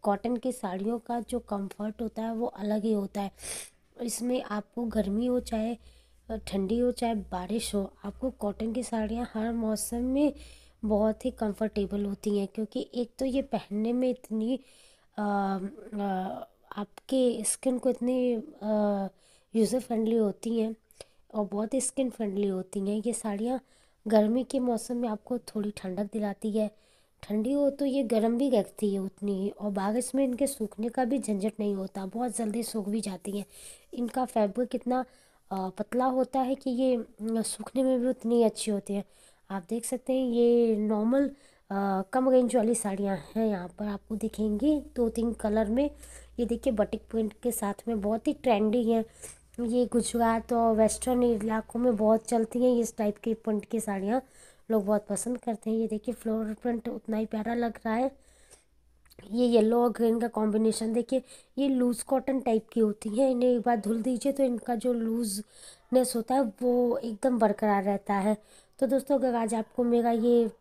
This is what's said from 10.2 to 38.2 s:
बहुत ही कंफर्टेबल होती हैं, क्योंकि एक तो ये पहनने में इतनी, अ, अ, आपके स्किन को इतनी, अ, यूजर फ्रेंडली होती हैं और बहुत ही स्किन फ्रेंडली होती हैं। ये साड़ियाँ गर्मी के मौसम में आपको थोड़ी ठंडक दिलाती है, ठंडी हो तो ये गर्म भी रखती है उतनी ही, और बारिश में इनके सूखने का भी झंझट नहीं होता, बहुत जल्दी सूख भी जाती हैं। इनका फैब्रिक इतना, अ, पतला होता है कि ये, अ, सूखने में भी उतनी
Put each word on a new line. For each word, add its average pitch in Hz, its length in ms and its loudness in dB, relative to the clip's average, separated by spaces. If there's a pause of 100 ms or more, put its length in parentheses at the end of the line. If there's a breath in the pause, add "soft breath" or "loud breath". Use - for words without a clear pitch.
बहुत 214 400 2
ही 254 60 -2
कंफर्टेबल 208 760 -2
होती 202 320 -2
हैं, 196 100 0
क्योंकि - 480 -6
एक 233 240 -4
तो 262 60 0
ये 269 160 0
पहनने 220 520 -2
में 254 160 2
इतनी, 240 500 -2 (580 soft breath)
अ, 202 400 0 (360)
अ, 196 540 -4 (300)
आपके 233 680 0
स्किन 262 340 -2
को 247 120 0
इतनी, 247 460 0
अ, 208 720 -2 (480 soft breath)
यूजर 226 240 4
फ्रेंडली 226 360 0
होती 226 440 0
हैं 220 160 -2 (580 loud breath)
और 208 180 -2
बहुत 214 220 -4
ही 262 80 2
स्किन 262 280 -2
फ्रेंडली 202 380 -2
होती 185 320 -4
हैं। 202 260 -2
ये 233 80 -2
साड़ियाँ 226 480 -4 (460 soft breath)
गर्मी 220 360 4
के - 160 -2
मौसम 240 380 -2
में 240 120 -2
आपको 214 280 -6
थोड़ी 208 340 -4
ठंडक 190 320 -6
दिलाती 208 480 -4
है, 214 200 0 (520 soft breath)
ठंडी 214 280 -2
हो 285 180 4
तो 285 160 -4
ये 269 180 2
गर्म 226 340 2
भी 277 120 2
रखती 202 440 0
है 196 60 -2
उतनी 196 420 -4
ही, 202 80 -2
और 208 220 -6
बारिश 208 440 -2
में 269 80 4
इनके 262 240 0
सूखने 226 420 -4
का 254 160 -2
भी 254 140 0
झंझट 208 400 -2
नहीं 208 160 0
होता, 190 300 -6
बहुत 226 320 -4
जल्दी 226 260 -2
सूख 214 260 -6
भी 220 120 -2
जाती 196 300 -8
हैं। 202 140 -4 (480 loud breath)
इनका 240 320 -2
फैब्रिक 220 500 0
इतना, 247 300 -2 (460 soft breath)
अ, 190 180 -4
पतला 233 360 -2
होता 262 340 0
है 262 160 0
कि 269 140 -6
ये, 254 260 2
अ, 226 100 -4 (160)
सूखने 226 640 -2
में 262 180 2
भी 240 60 0
उतनी 240 360 2